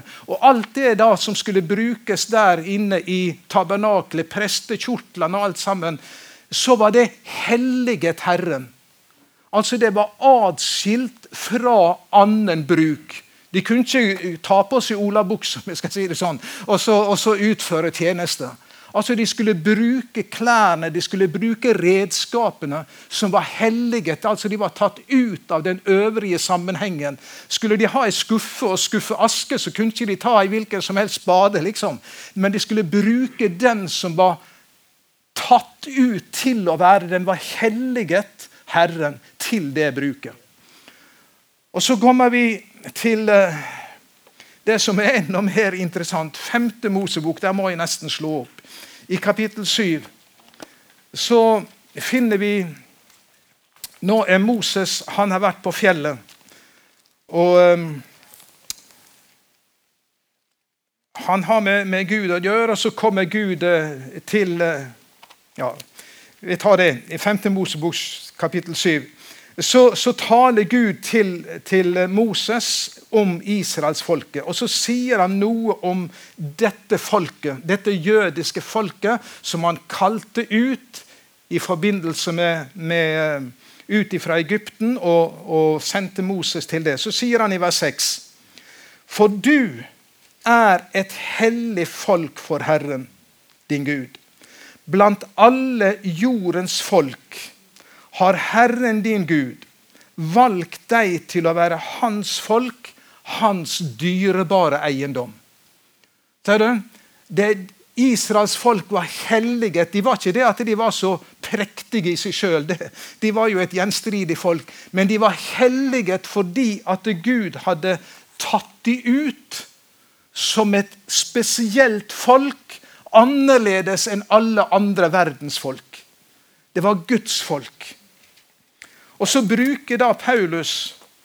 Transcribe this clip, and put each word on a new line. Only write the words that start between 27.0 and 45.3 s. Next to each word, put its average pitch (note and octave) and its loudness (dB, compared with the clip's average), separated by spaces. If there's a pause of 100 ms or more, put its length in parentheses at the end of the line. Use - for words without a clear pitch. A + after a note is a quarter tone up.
Skulle G#3+ 0
de G#3 2
ha C4 2
en G3 0
skuffe - -4
og F#3 -2
skuffe - -4
aske, A3+ 0
så E3 -8
kunne A3 0
ikke A#3 -6
de G3 -2
ta A3+ 2
i G3 4
hvilken G#3 -4
som G3 -6
helst G#3 -2
spade, F#3 2
liksom. F3+ -4 (340)
Men G3 0
de G3+ -2
skulle G#3+ -2
bruke A3+ 0
den G3+ 0
som E3+ -6
var F3+ 4 (960)
tatt - 0
ut B3+ 0
til A#3+ -2
å D#3+ 0
være, F3+ 6
den F3+ -2
var F#3 -2 (180)
helliget A3+ -2 (240)
Herren E3 0 (200)
til D#3 -4
det D3+ 0
bruket. C#3 -6 (1400)
Og F#3 -2
så B3+ 2
kommer B3 6
vi A#3 0 (320)
til, A3 0
eh, F#3+ 4 (1080)
det G#3+ 2
som G3+ 0
er A3 2
enda F3+ -2